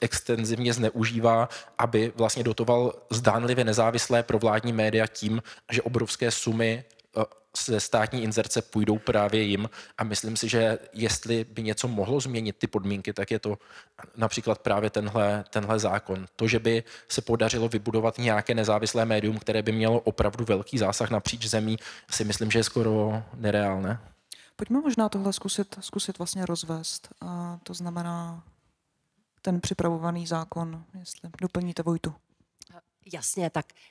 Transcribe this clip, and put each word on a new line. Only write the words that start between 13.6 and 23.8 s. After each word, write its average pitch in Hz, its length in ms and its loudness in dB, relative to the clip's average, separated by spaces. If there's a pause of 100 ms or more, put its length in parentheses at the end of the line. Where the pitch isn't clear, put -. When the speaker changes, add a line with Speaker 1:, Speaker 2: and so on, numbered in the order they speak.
Speaker 1:
například 110 440 0
právě 104 300 0
tenhle, 104 600 0
tenhle 107 300 0
zákon. 95 460 -2 (100)
To, 113 120 0
že 117 120 4
by 113 240 2 (260)
se - 120 -2
podařilo 113 480 2
vybudovat 113 480 0
nějaké 113 380 2
nezávislé 110 500 2
médium, 107 340 2
které 107 220 0
by 110 100 0
mělo 113 280 4
opravdu 110 460 0
velký 107 320 0
zásah 104 320 0
napříč 113 380 -2
zemí, 110 300 0 (340)
si - 120 -2
myslím, 107 280 -2
že 113 80 4
je 110 40 4
skoro 110 600 2 (100)
nereálné. 104 640 0 (560)